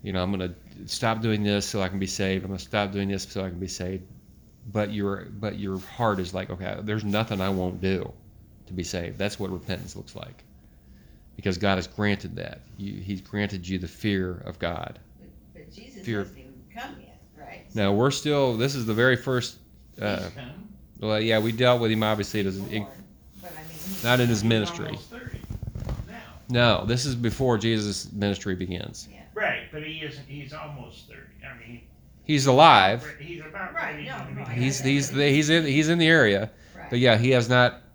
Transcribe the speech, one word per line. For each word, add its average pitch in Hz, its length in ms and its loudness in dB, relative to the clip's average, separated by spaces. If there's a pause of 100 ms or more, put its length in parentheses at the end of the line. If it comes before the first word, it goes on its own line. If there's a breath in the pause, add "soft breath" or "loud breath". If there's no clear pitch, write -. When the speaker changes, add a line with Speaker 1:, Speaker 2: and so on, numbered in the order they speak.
Speaker 1:
you 101 120 -8
know, 90 100 0
I'm 98 80 -2
gonna 92 240 -4 (300)
stop 113 360 -2
doing 107 220 0
this 101 220 0
so 101 160 -4
I 92 80 -2
can 98 100 -4
be 95 80 -2
saved. 95 360 -2
I'm 95 80 -8
gonna 95 80 -8
stop 104 320 -2
doing 98 180 -2
this 95 140 -4
so 98 200 -8
I 92 60 -4
can 90 100 -10
be 92 80 -6
saved." 92 360 -8 (680)
But 104 220 -2
your, 98 320 -4
but 104 340 -6
your 95 200 -4
heart 104 400 0
is 90 140 -4
like, 92 160 -6
"Okay, 92 320 -6
there's 104 220 -2
nothing 104 380 0
I 95 80 0
won't 92 320 -2
do 95 300 0 (560)
to 92 60 -14
be 90 100 -6
saved." 87 340 -6
That's 104 200 -4
what 95 140 -6
repentance 90 440 -8
looks 95 200 -16
like. - 280 -16 (920 soft breath)
Because 92 220 -2
God 98 180 2
has 92 120 -4
granted 98 500 -2
that. - 240 -12 (160)
You, 98 240 -10
he's 95 180 -6
granted 98 480 -6
you 95 120 -4
the 90 80 -8
fear 92 580 -4
of 87 140 -12
God. 85 400 -6 (200)
Speaker 2:
But, - 100 -20 (240)
but - 200 -20
Jesus - 320 -18
Speaker 1:
Fear. 107 140 -2
Speaker 2:
hasn't - 180 -8
even - 160 -20 (200)
come 269 260 -14
yet, - 200 -20 (180)
right? - 280 -18 (100)
Speaker 1:
No, 101 160 2
we're 120 200 4
still, 139 440 0
this 135 200 0
is 120 100 -4
the 110 80 0
very 120 220 6
first, 123 420 -2 (420)
uh, 98 240 -2
Speaker 3:
He's 92 100 -6
come. 123 340 -16 (320)
Speaker 1:
well, 107 200 0
yeah, 110 200 4
we 113 120 2
dealt 123 300 4
with 110 100 4
him, 110 120 2
obviously, 107 380 0
it 98 40 0
Speaker 2:
He's 95 140 -2
Speaker 1:
doesn't, 95 120 -8
it, 107 80 -4
Speaker 2:
born, 104 120 -10 (500)
but - 100 -14
I - 120 -14
mean, - 80 -16
he's - 320 -10
Speaker 1:
not 123 160 6
in 120 100 4
his 107 120 2
Speaker 3:
He's 113 60 2
Speaker 1:
ministry. 107 380 2
Speaker 3:
almost - 240 -10
thirty - 300 -12 (680)
now. - 720 0
Speaker 1:
No, 98 60 -4
this 123 180 0
is 135 120 -2
before 120 420 0
Jesus' 104 560 -2
ministry 101 420 -2
begins. 90 560 -8
Speaker 2:
Yeah. - 120 -20 (100)
Speaker 3:
Right, - 380 -4
but 151 120 -12
he 160 200 -10
isn't, 135 240 -12
he's 139 260 -14
almost 143 540 -16
thirty. - 380 -20
I 123 120 -16
mean, 117 240 -18 (440)
Speaker 1:
He's 143 200 2
alive. 123 580 10 (160)
Speaker 3:
re-, - 60 -14
he's - 160 -12
about - 320 -10
Speaker 2:
Right, - 220 -6
Speaker 3:
ready 147 100 -10
Speaker 2:
no, - 120 -10
Speaker 3:
to - 160 -10
Speaker 2:
no, 135 80 -10
I 131 40 -10
Speaker 3:
begin. 120 180 -2
Speaker 1:
He's, 135 160 0
Speaker 2:
know 131 40 -6
that, 131 80 2
Speaker 1:
he's 139 180 2
Speaker 2:
but 131 80 -4
Speaker 1:
the, 143 120 4
he's 147 200 4
in, 160 160 4
Speaker 2:
he's 139 80 0
Speaker 1:
he's 151 160 4
in 170 80 4
the 165 100 6
area. 110 440 6 (260 loud breath)
Speaker 2:
Right. - 140 -16
Speaker 1:
But 120 80 2
yeah, 120 180 8
he 123 140 4
has 120 180 4
not 123 320 6 (140)